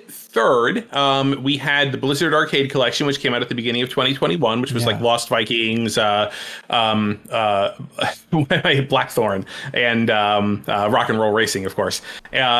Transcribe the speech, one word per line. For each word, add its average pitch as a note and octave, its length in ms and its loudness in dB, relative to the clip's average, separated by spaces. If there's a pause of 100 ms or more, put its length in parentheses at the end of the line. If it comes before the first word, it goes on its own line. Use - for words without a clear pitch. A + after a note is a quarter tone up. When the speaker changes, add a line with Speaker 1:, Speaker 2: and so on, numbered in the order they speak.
Speaker 1:
third. F3+ 840 0
Um, C#3 480 2
we C#3 160 0
had C#3+ 340 0
the B2+ 60 -4
Blizzard C#3+ 360 0
Arcade D3+ 360 0
Collection, C3 380 0
which C#3 120 -2
came B2 140 -2
out A#2+ 80 0
at B2 80 -4
the B2+ 60 -4
beginning A#2+ 260 -2
of B2 80 -2
twenty B2+ 240 0
twenty-one, C3+ 480 0
which B2+ 120 -4
was, A#2+ 100 -2
Speaker 2:
Yeah. A#2+ 80 0
Speaker 1:
like, G#2+ 100 -4
Lost A#2 280 0
Vikings, A2+ 680 0
uh, G#2 340 2 (380)
um, G#2+ 500 0 (120)
uh, G#2 400 0 (600)
<laughs> - 0 - (580)
Blackthorn, A2 560 0 (280)
and, A#2 360 2
um, G#2 580 2
uh, G#2 240 0
Rock A#2 180 2
and A2 100 0
Roll A2 120 2
Racing, G#2 340 0
of F#2+ 100 -6
course. F#2 260 -2 (320)
Uh, C#3 40 -2 (220)